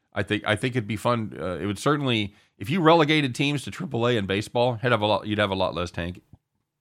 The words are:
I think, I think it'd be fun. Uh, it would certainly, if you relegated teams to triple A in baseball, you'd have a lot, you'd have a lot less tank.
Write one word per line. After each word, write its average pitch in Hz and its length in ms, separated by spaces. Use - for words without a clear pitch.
I 104 120
think, 104 220
I 107 100
think 123 200
it'd 107 100
be 104 100
fun. 110 440
Uh, 87 160
it 76 80
would 101 140
certainly, 127 560
if 104 100
you 170 140
relegated 156 520
teams 143 300
to 101 60
triple 120 360
A 123 120
in 98 80
baseball, 113 560
you'd 123 100
have 110 80
a 107 60
lot, 104 200
you'd 104 120
have 104 120
a 95 40
lot 95 200
less 87 160
tank. 87 300